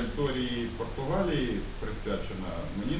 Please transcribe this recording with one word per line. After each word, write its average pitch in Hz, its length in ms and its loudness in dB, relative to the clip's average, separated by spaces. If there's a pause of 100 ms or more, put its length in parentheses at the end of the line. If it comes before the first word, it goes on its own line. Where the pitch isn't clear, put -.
історії 123 720 2
Португалії 139 840 2 (200)
присвячена, 95 720 -2 (260)
мені 147 220 0